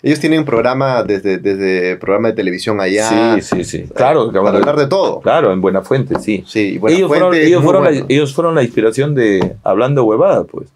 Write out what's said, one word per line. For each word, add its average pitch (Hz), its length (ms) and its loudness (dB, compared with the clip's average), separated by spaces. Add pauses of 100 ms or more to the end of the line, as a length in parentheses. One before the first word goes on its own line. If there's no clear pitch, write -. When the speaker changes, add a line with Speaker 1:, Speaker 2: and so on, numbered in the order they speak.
Speaker 1:
Ellos 147 160 0
tienen 156 260 0
programa 123 580 0
desde, 98 340 -2
desde 92 600 -2
programa 107 320 0
de 101 40 -4
televisión 95 480 -4
allá. 107 540 0
Speaker 2:
Sí, 95 60 0 (160)
sí, 87 60 -4
sí. - 140 -8
Speaker 1:
Eh, 87 180 -10
Speaker 2:
Claro, 131 360 2
que 98 80 0
Speaker 1:
para - 20 2 (120)
Speaker 2:
bueno, - 40 2
Speaker 1:
hablar 147 200 2
de 139 100 0
todo. 147 340 -2
Speaker 2:
claro, 131 320 2
en 92 80 -2
Buena 95 220 0
Fuente, 135 360 -2
sí. 98 280 -4
Speaker 1:
Sí, 104 320 -2
Buena 180 180 2
Speaker 2:
Ellos 190 100 2
fueron, 180 220 2
Speaker 1:
Fuente 165 140 2
es 151 60 4
Speaker 2:
ellos 175 120 4
Speaker 1:
muy 147 40 2
Speaker 2:
fueron 190 180 4
la, 175 80 4
Speaker 1:
bueno. 135 180 -2
Speaker 2:
ellos 139 240 0
fueron 165 220 -2
la 139 80 2
inspiración 120 500 0
de 101 500 0
Hablando 123 400 0
Huevada, 113 420 2
pues. - 300 -14